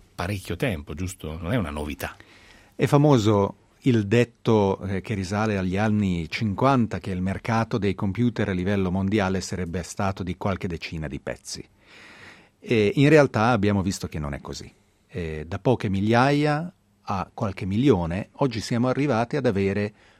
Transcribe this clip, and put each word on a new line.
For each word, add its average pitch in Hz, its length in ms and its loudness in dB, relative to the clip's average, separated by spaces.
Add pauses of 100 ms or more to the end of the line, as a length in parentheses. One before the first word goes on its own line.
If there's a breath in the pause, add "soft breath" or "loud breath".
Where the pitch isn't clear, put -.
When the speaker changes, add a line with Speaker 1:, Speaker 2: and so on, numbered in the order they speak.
(160)
Speaker 1:
parecchio 95 400 -6
tempo, 80 400 -4
giusto? 80 420 -8
Non 82 160 -4
è 135 40 2
una 87 120 -2
novità. 76 460 -8 (580 loud breath)
Speaker 2:
È - 140 0
famoso 113 720 4 (240)
il 110 260 2
detto, 107 760 2
eh, 92 200 -4
che 117 120 -6
risale 101 460 -2
agli 92 180 -2
anni 101 500 0
cinquanta, 117 720 0
che 95 140 -8
il 92 100 -4
mercato 113 560 -2
dei 98 160 0
computer 107 560 -2
a 98 40 -2
livello 92 360 0
mondiale 95 520 0
sarebbe 90 420 -8
stato 95 400 -6
di 87 140 -6
qualche 98 300 -4
decina 80 400 -8
di 71 120 -10
pezzi. - 440 -12 (960 loud breath)
E 107 360 2
in 143 140 6
realtà 127 400 6
abbiamo 101 340 2
visto 92 240 -4
che - 100 -8
non 73 160 -4
è 65 80 -10
così. - 320 -12 (420)
Eh, 78 320 -6
da 95 120 -8
poche 113 300 2
migliaia 143 840 2 (300)
a 95 280 -4
qualche 101 360 -6
milione, 95 680 2
oggi 131 220 0
siamo 120 280 0
arrivati 127 480 0
ad 131 100 -2
avere 98 480 0 (260 soft breath)